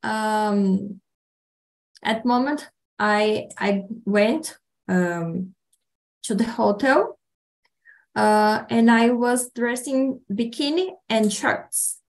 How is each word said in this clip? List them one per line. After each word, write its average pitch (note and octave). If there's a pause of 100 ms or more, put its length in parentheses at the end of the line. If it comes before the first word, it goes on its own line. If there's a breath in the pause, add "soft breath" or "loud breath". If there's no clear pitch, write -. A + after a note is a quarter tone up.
um, G#3 (1000)
at A3+
moment C4 (300)
I, G#3+ (100)
I G3 (200)
went, G#3+ (300)
um, F3+ (680)
to G#3+
the G#3
hotel, C4 (1000 soft breath)
uh, G#3+
and A#3
I A#3
was B3
dressing B3+ (120)
bikini D4 (180)
and G#3+
shorts. - (100)